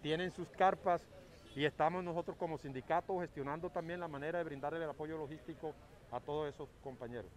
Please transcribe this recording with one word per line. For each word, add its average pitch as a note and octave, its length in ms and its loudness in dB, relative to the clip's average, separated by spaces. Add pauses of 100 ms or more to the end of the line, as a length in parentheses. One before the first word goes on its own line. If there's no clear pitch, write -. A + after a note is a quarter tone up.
tienen E3 300 2
sus F3+ 180 -6
carpas, F#3 540 6 (520)
y C#3+ 120 4
estamos E3 360 4
nosotros E3+ 360 -2
como E3 180 0
sindicato D#3+ 640 0
gestionando D#3 480 -2
también F3 320 -2
la E3+ 80 -4
manera D3+ 300 -2
de E3+ 60 2
brindarle D3 380 -2
el D#3 60 -2
apoyo D#3 300 -4
logístico D3+ 560 -6 (360)
a B2 100 -2
todos D3 280 0
esos C#3 220 -8 (120)
compañeros. A#2+ 540 -6